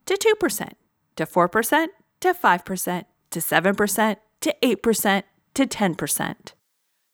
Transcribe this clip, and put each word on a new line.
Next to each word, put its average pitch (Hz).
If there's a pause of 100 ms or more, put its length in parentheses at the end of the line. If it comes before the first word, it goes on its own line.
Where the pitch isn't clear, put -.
to 392
two 440
percent, - (400)
to 160
four 175
percent 302 (280)
to 370
five 185
percent 180 (240)
to 170
seven 165
percent 208 (220)
to -
eight 240
percent 202 (260)
to 269
ten 196
percent. - (600)